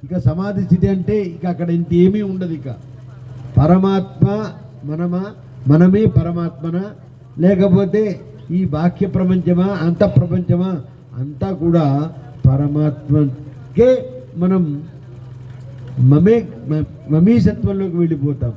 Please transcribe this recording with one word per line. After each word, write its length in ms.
ఇక 140
సమాధి 460
స్థితి 240
అంటే 340
ఇక 240
అక్కడ 240
ఇంకేమీ 520
ఉండదు. 320
ఇక 220
పరమాత్మ 880
మనమా, 420
మనమే 380
పరమాత్మనా, 800
లేకపోతే 800
ఈ 140
బాహ్య 420
ప్రపంచమా, 760
అంత 220
ప్రపంచమా, 800
అంతా 340
కూడా 600
పరమాత్మకే 1600
మనం 460
మమే-, 720
మ-, 440
మమీషత్వంలోకి 840
వెళ్ళిపోతాం. 600